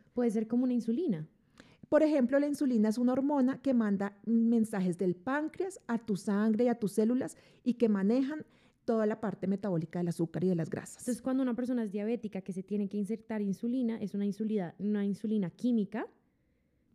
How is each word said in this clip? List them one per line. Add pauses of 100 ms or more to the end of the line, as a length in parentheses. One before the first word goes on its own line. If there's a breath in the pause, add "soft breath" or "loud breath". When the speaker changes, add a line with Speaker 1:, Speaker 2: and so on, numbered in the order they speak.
(140 soft breath)
Speaker 1:
puede
ser
como
una
insulina. (640 loud breath)
Speaker 2:
por
ejemplo,
la
insulina
es
una
hormona
que
manda
mensajes
del
páncreas
a
tu
sangre
y
a
tus
células (280 soft breath)
y
que
manejan (400 soft breath)
toda
la
parte
metabólica
del
azúcar
y
de
las
grasas.
Speaker 1:
Entonces,
cuando
una
persona
es
diabética
que
se
tiene
que
insertar
insulina,
es
una
insulina,
una
insulina
química (880)